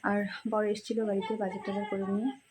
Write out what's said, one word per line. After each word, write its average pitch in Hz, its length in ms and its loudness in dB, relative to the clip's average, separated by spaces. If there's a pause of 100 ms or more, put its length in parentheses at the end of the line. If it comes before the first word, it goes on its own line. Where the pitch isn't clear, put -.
আর 202 100 4 (340)
বর 214 100 4 (100)
এসেছিলো 220 360 -2
বাড়িতে 196 240 0 (100)
বাজার 190 220 -2
টাজার 202 260 -2
করে 196 220 -2
নিয়ে 208 180 2 (200)